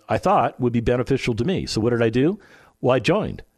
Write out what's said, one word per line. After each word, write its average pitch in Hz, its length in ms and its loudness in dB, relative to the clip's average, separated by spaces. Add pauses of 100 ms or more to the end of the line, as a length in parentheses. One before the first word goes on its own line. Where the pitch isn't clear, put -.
I 110 100 0
thought 156 440 0
would 120 100 0
be 117 80 0
beneficial 123 540 0
to 110 100 -4
me. 123 220 -2
So - 160 -4
what 113 80 2
did 117 140 2
I 113 60 4
do? 139 300 2 (400)
Well, 131 160 2
I 131 40 0
joined. 151 440 -2 (140)